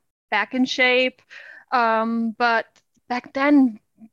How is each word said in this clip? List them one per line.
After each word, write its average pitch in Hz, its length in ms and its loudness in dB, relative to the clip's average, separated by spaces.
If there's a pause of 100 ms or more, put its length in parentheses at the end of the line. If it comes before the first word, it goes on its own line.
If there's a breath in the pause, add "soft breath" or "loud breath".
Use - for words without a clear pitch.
(300)
back 214 240 -2
in 254 120 0
shape. 254 560 0 (500 loud breath)
Um, 226 600 0
but 233 340 -2 (420)
back 247 240 -8
then, 269 480 2 (320)